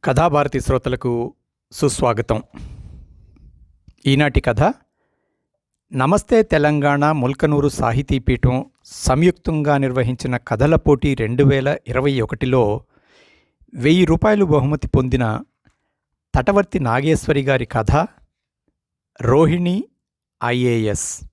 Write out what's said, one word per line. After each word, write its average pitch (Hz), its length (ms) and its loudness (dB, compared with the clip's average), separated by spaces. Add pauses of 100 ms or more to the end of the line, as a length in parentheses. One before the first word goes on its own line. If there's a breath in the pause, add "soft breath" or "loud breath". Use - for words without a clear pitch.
కథాభారతి 143 560 0
శ్రోతలకు 123 720 -4 (380)
సుస్వాగతం. 117 680 -2 (1600 loud breath)
ఈనాటి 139 340 2
కథ 113 220 0 (1300)
నమస్తే 190 500 2
తెలంగాణ 147 680 2
ముల్కనూరు 143 580 0
సాహితీ 127 500 -2
పీఠం 123 460 0 (200)
సంయుక్తంగా 151 960 0
నిర్వహించిన 127 580 -2
కథల 139 400 0
పోటీ 143 380 2
రెండు 120 300 0
వేల 139 340 2 (100)
ఇరవై 131 320 -2
ఒకటిలో 113 640 0 (920 soft breath)
వెయ్యి 160 300 2
రూపాయలు 202 400 2
బహుమతి 147 440 0
పొందిన 127 520 -2 (960)
తటవర్తి 190 440 0
నాగేశ్వరి 139 640 0
గారి 131 240 -2
కథ 117 400 0 (1160)
రోహిణి 170 640 2 (600)
ఐఏఎస్. 120 760 -2 (120)